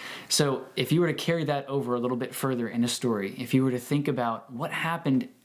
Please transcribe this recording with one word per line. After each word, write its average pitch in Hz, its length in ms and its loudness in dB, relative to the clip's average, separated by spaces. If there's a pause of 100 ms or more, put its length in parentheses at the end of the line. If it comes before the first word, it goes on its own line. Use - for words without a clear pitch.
(280)
So 139 360 2 (100)
if 127 160 0
you 160 100 6
were 175 60 6
to 147 80 0
carry 165 300 0
that 143 240 -2
over 127 260 0
a 123 60 0
little 127 160 0
bit 123 180 -6
further 123 320 0
in 117 160 0
a 120 60 2
story, 107 500 0
if 120 160 -2
you 131 80 6
were 131 80 4
to 123 80 -2
think 147 300 0
about 120 420 -2
what 135 220 -6
happened 165 560 0 (160)